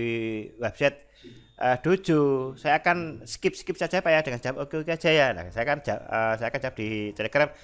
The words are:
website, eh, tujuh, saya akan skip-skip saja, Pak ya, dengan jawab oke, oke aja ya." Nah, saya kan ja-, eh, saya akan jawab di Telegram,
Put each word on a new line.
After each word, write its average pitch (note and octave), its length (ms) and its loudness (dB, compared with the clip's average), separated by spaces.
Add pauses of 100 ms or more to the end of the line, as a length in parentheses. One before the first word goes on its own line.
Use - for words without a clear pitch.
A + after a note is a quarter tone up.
(600)
website, C#3 400 0 (640)
eh, B2 160 2
tujuh, D3 800 2
saya D3+ 240 2
akan E3 400 0
skip-skip - 560 -4
saja, F3+ 240 0
Pak E3+ 80 4
ya, D#3 80 6
dengan B2 240 -4
jawab C#3 240 -4
oke, D#3 160 -6
oke E3 80 -4
aja E3 240 0
ya." C3+ 160 6
Nah, F2 160 -8
saya G#2+ 160 -4
kan C#3+ 160 0
ja-, A2+ 320 -4
eh, A2+ 240 2
saya A2+ 160 -4
akan C#3 80 -4
jawab C3 160 -6
di G#2+ 140 -4 (260)
Telegram, C#3+ 340 -2 (140)